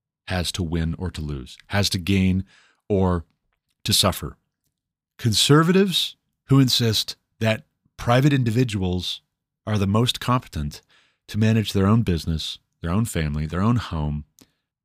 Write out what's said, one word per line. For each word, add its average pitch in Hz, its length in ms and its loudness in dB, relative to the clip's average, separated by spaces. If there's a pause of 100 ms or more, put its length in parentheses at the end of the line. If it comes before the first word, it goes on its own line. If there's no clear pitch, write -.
(260)
has 90 240 -4
to - 120 -6
win 82 360 -2
or 90 120 -8
to 85 100 -12
lose, 71 360 -10 (120)
has 101 220 0
to 101 80 -2
gain 92 460 0 (440)
or 92 360 0 (600)
to 104 80 -4
suffer. 85 440 -2 (840)
Conservatives 165 1000 2 (300)
who 135 120 4
insist 123 580 0 (220)
that 110 280 -2 (300)
private 131 360 2
individuals 107 880 -2 (460)
are 107 120 -2
the 95 80 0
most 110 340 0
competent 80 600 -4 (460)
to 104 100 -6
manage 110 340 2
their 95 140 2
own 113 160 4
business, 82 560 -2 (220)
their 85 100 -6
own 107 140 0
family, 78 420 -4
their 85 160 -4
own 120 140 2
home, 76 480 -4 (600)